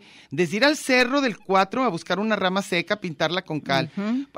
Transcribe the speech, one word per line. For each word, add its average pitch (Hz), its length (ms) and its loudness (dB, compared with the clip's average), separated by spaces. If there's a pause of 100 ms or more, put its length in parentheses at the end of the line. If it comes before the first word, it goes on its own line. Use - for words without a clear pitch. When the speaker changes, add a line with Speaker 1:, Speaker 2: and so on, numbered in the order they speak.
(320)
Speaker 1:
Desde 165 240 0
ir 226 100 2
al 302 120 4
Cerro 254 420 2
del 254 180 0
Cuatro 190 460 2
a 240 60 0
buscar 170 280 -4
una 214 200 0
rama 190 240 0
seca, 190 400 -2
pintarla 170 420 -2
con 156 160 -6
cal". 139 380 0
Speaker 2:
Ujú. 233 280 -2 (120)